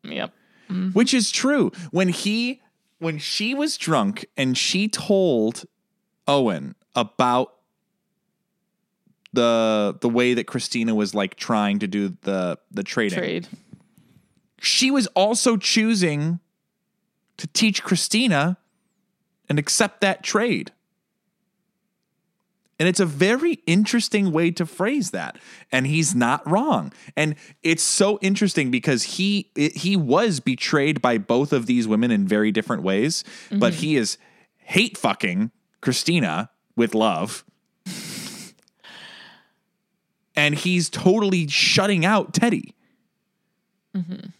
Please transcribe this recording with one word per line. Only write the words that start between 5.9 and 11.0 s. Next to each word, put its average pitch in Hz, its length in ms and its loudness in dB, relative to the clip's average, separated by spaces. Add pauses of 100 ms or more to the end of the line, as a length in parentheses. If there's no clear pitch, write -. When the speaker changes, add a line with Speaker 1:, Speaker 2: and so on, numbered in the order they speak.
Speaker 2:
Owen 110 480 0 (180)
about 123 560 0 (1800)
the, 113 680 2
the 120 80 0
way 123 260 2
that 117 120 -2
Christina 117 480 -2
was, 104 200 0